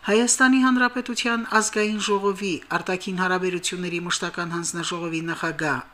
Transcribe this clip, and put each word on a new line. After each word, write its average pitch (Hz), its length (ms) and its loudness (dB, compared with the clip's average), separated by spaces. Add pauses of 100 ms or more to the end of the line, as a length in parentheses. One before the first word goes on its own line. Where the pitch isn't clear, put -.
Հայաստանի 247 580 6
Հանրապետության 247 880 0
Ազգային 214 560 2
ժողովի 202 440 0 (280)
արտաքին 180 460 -2
հարաբերությունների 180 800 -2
մշտական 175 480 -4
հանձնաժողովի 165 720 -4
նախագահ 160 540 -2 (140)